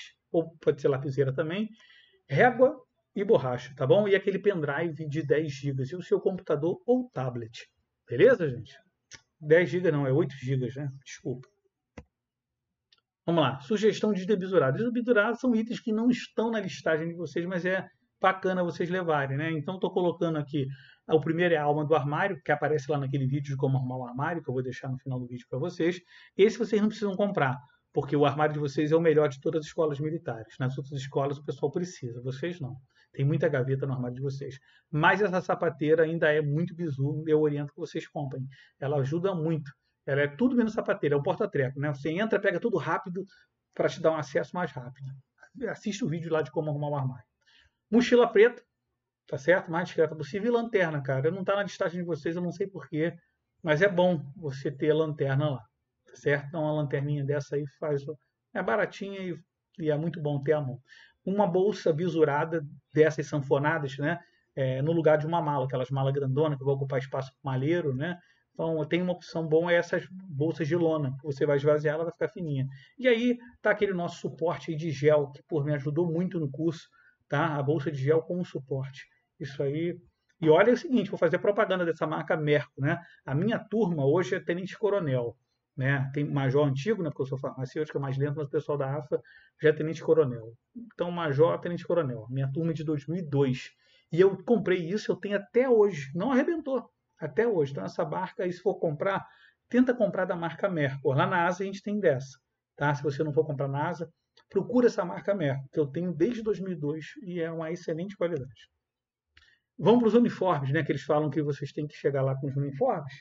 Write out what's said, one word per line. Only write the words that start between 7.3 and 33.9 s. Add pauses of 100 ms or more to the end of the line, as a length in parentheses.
Beleza,
gente? (680)
Dez
gigas
não,
é
oito
gigas,
né? (140)
Desculpa. (1700)
Vamos
lá,
sugestão
de
desbisurados.
Os
desbisurados
são
itens
que
não
estão
na
listagem
de
vocês,
mas
é (320)
bacana
vocês
levarem,
né?
Então,
tô
colocando
aqui, (420)
o
primeiro
é
a
alma
do
armário,
que
aparece
lá
naquele
vídeo
de
como
arrumar
o
armário,
que
eu
vou
deixar
no
final
do
vídeo
pra
vocês. (340)
Esse
vocês
não
precisam
comprar, (340)
porque
o
armário
de
vocês
é
o
melhor
de
todas
as
escolas
militares.
Nas
outras
escolas
o
pessoal
precisa,
vocês
não. (380)
Tem
muita
gaveta
no